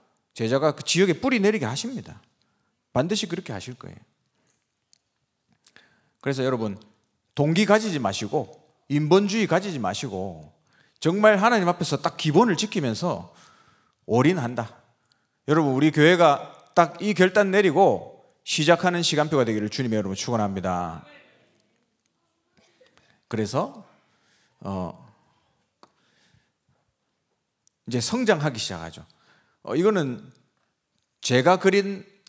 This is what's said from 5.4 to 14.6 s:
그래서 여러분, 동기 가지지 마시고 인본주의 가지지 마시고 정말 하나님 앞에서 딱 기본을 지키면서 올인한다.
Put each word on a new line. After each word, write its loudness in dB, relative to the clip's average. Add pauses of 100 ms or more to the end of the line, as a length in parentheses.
그래서 -4
여러분, -4 (540)
동기 2
가지지 2
마시고 -6 (240)
인본주의 2
가지지 -2
마시고 -8 (460)
정말 4
하나님 2
앞에서 -2
딱 -4
기본을 4
지키면서 -4 (720)
올인한다. 0 (720)